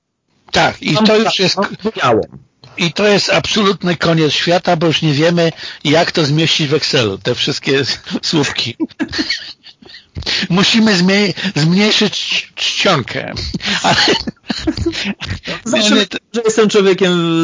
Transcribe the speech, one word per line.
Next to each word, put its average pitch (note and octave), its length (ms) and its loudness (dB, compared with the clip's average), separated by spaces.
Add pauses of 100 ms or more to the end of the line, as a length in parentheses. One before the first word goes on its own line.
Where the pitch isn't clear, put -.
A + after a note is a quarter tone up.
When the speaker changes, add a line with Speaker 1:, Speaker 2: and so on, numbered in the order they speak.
(520)
Speaker 1:
Tak, D#3+ 300 0
i C#3+ 100 -2
Speaker 2:
Mam G#3+ 140 2
Speaker 1:
to G#3+ 120 4
Speaker 2:
tak, A3 80 2
Speaker 1:
już F3 140 -2
jest F3+ 180 0
Speaker 2:
no, G3 60 0
Speaker 1:
k-, G#3 400 -6
Speaker 2:
miałem. G#2+ 360 0 (380)
Speaker 1:
i E3+ 160 -2
to G#3 140 0
jest G3+ 220 2
absolutny F3+ 680 0
koniec D#3+ 380 2
świata, F3+ 420 0
bo E3+ 120 0
już - 140 0
nie D#3 120 2
wiemy, E3 380 2 (320)
jak D#3 280 2
to D#3+ 140 0
zmieścić D#3 420 0
w C3+ 60 0
Excelu, A#2 440 0
te A#2 180 -4
wszystkie - 460 -2 (220)
<laughs> - 180 -6
słupki. - 540 -2 (1700)
Musimy G3+ 460 4
zmie-, F#3+ 380 2 (220)
zmniejszyć F#3 580 2
cz-, - 420 -4
czcionkę. B2+ 800 -2 (500)
Ale - 120 2 (1700)
Speaker 2:
Zawsze D#4 260 2
Speaker 1:
ale G#3 140 2
to - 120 -8 (180)
Speaker 2:
że A#3 100 -2
jestem A3 240 2
człowiekiem F#3+ 420 4 (320)